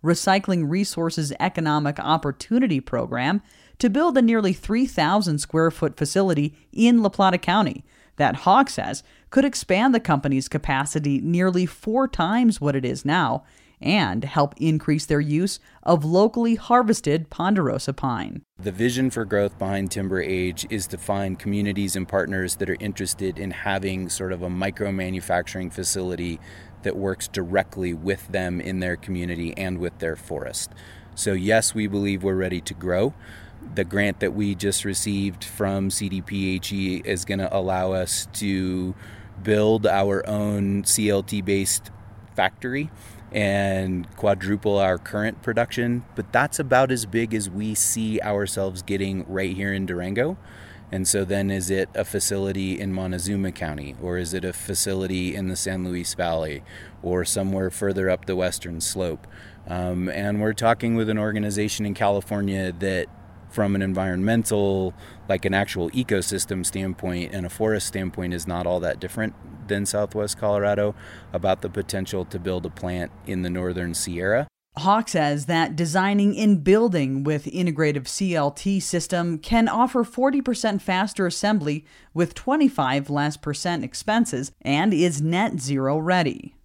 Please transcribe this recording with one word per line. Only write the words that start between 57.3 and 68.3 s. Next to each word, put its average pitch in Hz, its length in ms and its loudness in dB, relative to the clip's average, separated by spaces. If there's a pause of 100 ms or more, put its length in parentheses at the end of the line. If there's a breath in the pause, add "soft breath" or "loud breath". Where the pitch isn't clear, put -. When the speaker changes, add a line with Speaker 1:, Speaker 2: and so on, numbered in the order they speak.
Speaker 2:
further 98 360 0
up 92 180 0
the 95 100 -2
western 87 440 -4
slope? 87 460 -4 (400 loud breath)
Um, 90 440 -2
and 101 300 -2
we're 107 140 2
talking 117 400 2
with 113 160 2
an 107 80 0
organization 104 720 -2
in 101 80 -2
California 101 760 0
that 90 360 -2 (420)
from 101 240 0
an 98 80 2
environmental, 95 1120 0 (340 loud breath)
like 95 180 0
an 95 100 2
actual 95 360 0
ecosystem 98 720 -2
standpoint 90 680 -4
and 92 140 -6
a - 20 -6
forest 107 380 0
standpoint, 90 480 -4